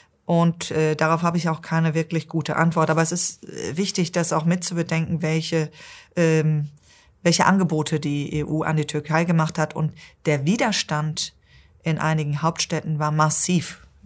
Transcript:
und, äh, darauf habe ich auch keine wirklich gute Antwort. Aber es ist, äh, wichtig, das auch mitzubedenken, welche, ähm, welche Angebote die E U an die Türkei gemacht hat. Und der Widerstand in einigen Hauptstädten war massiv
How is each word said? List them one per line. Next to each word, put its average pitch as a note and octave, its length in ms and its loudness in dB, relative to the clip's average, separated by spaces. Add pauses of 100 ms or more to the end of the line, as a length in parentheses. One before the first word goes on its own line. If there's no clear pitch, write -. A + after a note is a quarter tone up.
(260)
und, E3+ 460 0
äh, D#3 220 0
darauf D#3+ 280 2
habe E3+ 160 0
ich E3+ 100 -2
auch D#3+ 140 -2
keine E3 320 0
wirklich D#3+ 340 -2
gute D#3 300 -4
Antwort. D#3+ 320 4
Aber D#3+ 120 2
es D#3+ 120 2
ist, - 340 -2
äh, - 300 -8
wichtig, F3+ 340 -2
das E3+ 220 0
auch D#3+ 100 0
mitzubedenken, E3+ 800 0
welche, D#3+ 500 -2 (460)
ähm, D#3 500 2 (560)
welche F3 220 4
Angebote D#3+ 560 2
die D3 340 -4
E D3+ 80 -2
U D#3 200 -2
an D#3 120 0
die D3+ 100 0
Türkei D#3 380 0
gemacht D#3+ 340 0
hat. D#3 160 -2
Und D3+ 200 -4 (320)
der D3 200 0
Widerstand D#3+ 880 -2 (480)
in D#3+ 160 -2
einigen D3+ 440 0
Hauptstädten D#3 580 -2
war D3+ 120 -2
massiv D#3 760 2 (180)